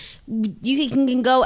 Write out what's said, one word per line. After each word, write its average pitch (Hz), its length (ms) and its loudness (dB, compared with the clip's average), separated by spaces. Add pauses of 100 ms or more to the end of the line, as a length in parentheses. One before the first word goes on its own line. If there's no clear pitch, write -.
(280)
you 226 640 -2
can, 269 160 2
can 254 160 0
go 254 220 4